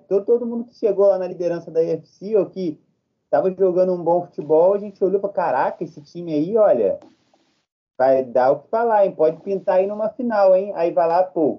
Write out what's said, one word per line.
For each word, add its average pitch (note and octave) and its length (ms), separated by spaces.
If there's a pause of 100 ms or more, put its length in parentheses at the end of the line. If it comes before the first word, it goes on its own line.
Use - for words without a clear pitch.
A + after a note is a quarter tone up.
to-, G3 180
todo A#3+ 220
mundo A#3 180
que - 120
chegou G3 320
lá F#3+ 100
na F#3 80
liderança E3+ 460
da D#3+ 80
A E3 40
F D#3+ 220
C G#3+ 300
ou F#3 100
que F3+ 340 (480)
tava - 240
jogando F#3 400
um F3 120
bom E3+ 220
futebol, D#3 480
a G3+ 40
gente G3+ 240
olhou F#3+ 180
pra, G3 100
"Caraca, D#3+ 520
esse D#3 180
time E3+ 320
aí, E3 240
olha, C3 440 (960)
vai C3 260
dar B2 280
o D3 80
que - 80
falar, A3 360
hein? F#3 80
Pode D#3 280
pintar F#3+ 380
aí G3 100
numa G#3+ 200
final, G#3+ 460
hein?" G3 220
Aí E3+ 160
vai E3+ 160
lá, F3 160
pô, D3+ 340